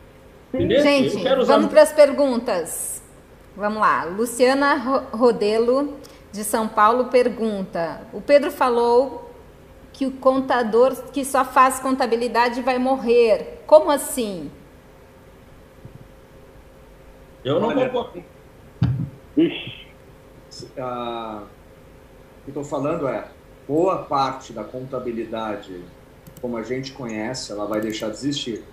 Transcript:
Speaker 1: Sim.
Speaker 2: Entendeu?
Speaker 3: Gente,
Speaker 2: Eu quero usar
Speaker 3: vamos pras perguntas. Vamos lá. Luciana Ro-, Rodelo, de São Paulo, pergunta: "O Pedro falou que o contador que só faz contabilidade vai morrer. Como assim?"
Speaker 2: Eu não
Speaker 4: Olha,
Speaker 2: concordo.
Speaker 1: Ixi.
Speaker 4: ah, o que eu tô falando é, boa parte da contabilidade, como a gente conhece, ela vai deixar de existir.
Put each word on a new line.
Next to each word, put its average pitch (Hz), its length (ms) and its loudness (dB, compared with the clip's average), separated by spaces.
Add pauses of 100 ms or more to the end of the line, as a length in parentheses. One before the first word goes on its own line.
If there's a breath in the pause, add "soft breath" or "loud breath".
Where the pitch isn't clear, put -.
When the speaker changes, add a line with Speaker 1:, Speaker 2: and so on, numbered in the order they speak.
(520)
Speaker 1:
Sim. 254 80 -6
Speaker 2:
Entendeu? 190 220 4
Speaker 3:
Gente, 285 360 2
Speaker 2:
Eu - 60 -6
quero 269 180 4
usar 240 140 6
Speaker 3:
vamos 302 140 4
pras 302 220 6
perguntas. 247 1120 0 (540)
Vamos 208 240 -2
lá. 147 240 2
Luciana 254 680 2
Ro-, 254 420 -2
Rodelo, 240 800 2 (360 loud breath)
de 208 140 -10
São 220 200 -2
Paulo, 220 420 4
pergunta: 202 920 -2 (140)
"O 202 80 -10
Pedro 285 280 4
falou 240 800 0 (640)
que - 140 -6
o 262 60 -4
contador 262 840 2 (160)
que 277 140 -4
só 262 180 0
faz 262 380 2
contabilidade 240 800 -2
vai 247 180 -2
morrer. 240 880 2
Como 320 240 8
assim?" 208 580 -4 (3000)
Speaker 2:
Eu 147 160 0
não 220 100 0
Speaker 4:
Olha, 262 200 0
Speaker 2:
concordo. 226 340 -6 (1120)
Speaker 1:
Ixi. - 480 -2 (920)
Speaker 4:
ah, 117 640 -8
o - 1040 -20
que 139 60 -14
eu - 20 -16
tô 143 100 -8
falando 147 440 -4
é, 110 180 -4 (420)
boa 170 360 2
parte 131 500 -4
da 113 100 -10
contabilidade, 113 1160 -8 (600)
como 120 140 -6
a 110 80 -6
gente 131 300 -8
conhece, 117 580 -8
ela 104 140 -6
vai 107 160 -2
deixar 110 260 -6
de 107 60 -6
existir. 123 600 -6